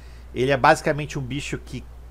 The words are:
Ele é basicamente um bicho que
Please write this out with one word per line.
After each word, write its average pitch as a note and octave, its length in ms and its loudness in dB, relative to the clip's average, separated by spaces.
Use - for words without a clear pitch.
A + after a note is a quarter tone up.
Ele C3 160 2
é C#3 80 4
basicamente D3 640 4
um - 20 -2
bicho C3 380 -4
que - 240 -10